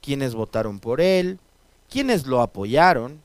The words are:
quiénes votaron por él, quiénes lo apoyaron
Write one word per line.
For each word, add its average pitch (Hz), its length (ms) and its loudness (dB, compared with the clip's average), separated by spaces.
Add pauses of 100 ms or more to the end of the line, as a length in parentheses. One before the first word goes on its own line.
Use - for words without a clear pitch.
quiénes 139 340 -4
votaron 110 440 -4
por 123 220 -4
él, 185 380 2 (500)
quiénes 247 360 -2
lo 127 160 2
apoyaron 131 840 0